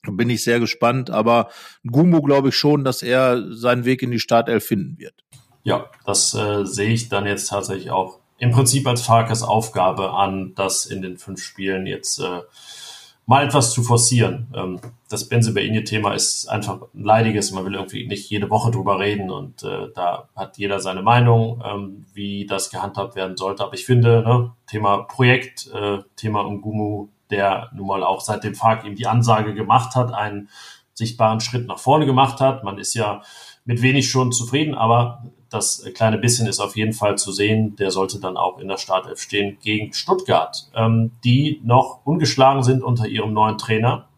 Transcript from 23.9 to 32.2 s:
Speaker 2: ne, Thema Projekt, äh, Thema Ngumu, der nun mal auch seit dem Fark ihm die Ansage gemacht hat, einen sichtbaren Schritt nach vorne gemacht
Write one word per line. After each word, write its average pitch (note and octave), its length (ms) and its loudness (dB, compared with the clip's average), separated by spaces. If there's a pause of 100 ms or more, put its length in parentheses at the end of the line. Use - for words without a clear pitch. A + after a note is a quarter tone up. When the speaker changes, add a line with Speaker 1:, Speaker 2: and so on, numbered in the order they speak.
Speaker 2:
ne, A#2+ 300 2 (140)
Thema G2+ 380 0
Projekt, - 680 0
äh, G#2 260 -4 (180)
Thema G#2+ 260 -2
Ngumu, G#2 680 -6 (200)
der G2 440 0
nun G2 120 -10
mal F#2+ 160 -2
auch F#2+ 180 -2
seit G#2+ 240 -6
dem G2 100 -4
Fark A2 300 0
ihm G#2 100 -10
die G2 120 -6
Ansage A2 480 2
gemacht A2 400 2
hat, A#2+ 180 0
einen G2+ 380 -6 (420)
sichtbaren A2 480 0
Schritt A#2+ 260 -4
nach F#2 120 -10
vorne D3+ 260 4
gemacht C3 360 2